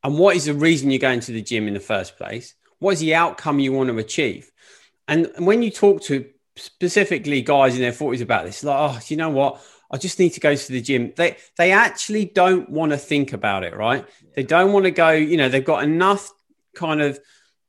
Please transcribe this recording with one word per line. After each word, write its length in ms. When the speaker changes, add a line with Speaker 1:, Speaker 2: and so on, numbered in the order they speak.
Speaker 1:
And 160
what 160
is 120
the 80
reason 360
you're 80
going 220
to 120
the 100
gym 260
in 60
the 60
first 360
place? 380
What 140
is 80
the 140
outcome 460
you 120
want 180
to 80
achieve? 520
And 320
when 240
you 80
talk 340
to 200
specifically 840
guys 320
in 80
their 100
forties 300
about 240
this, 180
like, 140
"Oh, 200
you 100
know 100
what? 320
I 80
just 200
need 120
to 100
go 160
to 160
the 80
gym." 360
They, 200
they 140
actually 520
don't 460
wanna 260
think 380
about 280
it, 140
right? 300
Speaker 2:
Yeah. 140
Speaker 1:
They 60
don't 300
wanna 180
go, 200
you 260
know, 140
they've 120
got 220
enough 480
kind 280
of 180